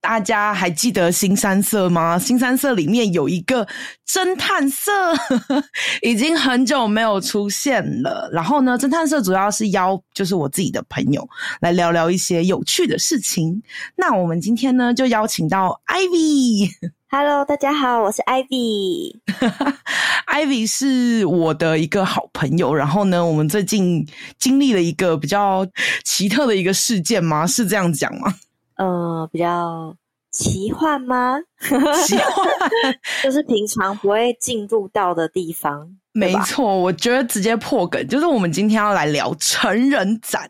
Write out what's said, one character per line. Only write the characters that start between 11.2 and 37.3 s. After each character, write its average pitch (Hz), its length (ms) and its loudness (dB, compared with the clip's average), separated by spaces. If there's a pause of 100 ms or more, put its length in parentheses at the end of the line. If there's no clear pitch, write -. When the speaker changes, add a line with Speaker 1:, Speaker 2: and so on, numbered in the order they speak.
Speaker 1:
来 170 120 2
聊 175 180 2
聊 170 200 2
一 185 80 0
些 170 260 0
有 180 200 0
趣 - 220 0
的 - 120 -2
事 320 220 0
情。 175 420 -2 (340)
那 349 180 2
我 185 120 0
们 170 140 -2
今 202 160 0
天 254 200 2
呢， 240 160 2
就 254 140 2
邀 226 200 2
请 160 220 -2
到 185 380 0
Ivy。 302 840 2 (400)
Speaker 2:
Hello， 285 340 2
大 294 120 -2
家 285 160 0
好， 247 300 2
我 208 100 0
是 - 100 -4
Ivy。 233 960 -2 (540)
Speaker 1:
<laughs> - 560 -2
Ivy 269 380 0
是 240 600 0
我 160 260 2
的 160 260 0
一 165 100 0
个 190 180 0
好 - 260 -4
朋 151 240 -2
友， 156 180 2
然 143 140 0
后 196 160 2
呢， 175 220 2
我 165 80 0
们 151 120 2
最 202 160 0
近 180 440 0 (320)
经 269 200 2
历 277 140 4
了 190 80 2
一 170 120 0
个 165 260 0
比 151 80 -4
较 190 400 0 (380)
奇 - 220 -2
特 233 200 2
的 220 100 2
一 190 60 0
个 185 100 2
事 190 300 0
件 196 200 0
吗？ 160 240 0
是 202 200 0
这 190 100 0
样 180 160 2
讲 139 260 -2
吗？ 190 160 -2 (420)
Speaker 2:
呃， 170 540 -2
比 165 80 -6
较 170 560 -4 (360)
奇 - 420 -2
幻 302 300 0
吗？ 247 340 0 (720)
Speaker 1:
奇 202 100 2
幻。 392 320 2 (260)
Speaker 2:
<laughs> - 500 -2
就 269 80 2
是 294 100 2
平 214 240 0
常 202 320 -2
不 196 100 0
会 226 320 2
进 220 280 -6
入 214 200 0
到 190 240 0
的 165 160 -2
地 165 240 -6
方， 151 400 -6 (220)
对 196 180 2
吧？ 185 60 2
Speaker 1:
没 190 80 2
错， 208 320 0
我 180 140 2
觉 233 200 0
得 254 120 2
直 233 160 -4